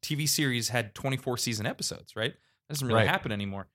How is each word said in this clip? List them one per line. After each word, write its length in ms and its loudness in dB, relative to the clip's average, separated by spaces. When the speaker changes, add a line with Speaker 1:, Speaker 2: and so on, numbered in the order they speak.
Speaker 1:
T 140 -4
V 120 -2
series 420 2
had 260 0
twenty-four 420 -2
season 280 -2
episodes, 500 -6
right? 180 -2
That 420 -16
doesn't 120 -2
really 140 6
Speaker 2:
Right. 80 6
Speaker 1:
happen 220 0
anymore. 440 -4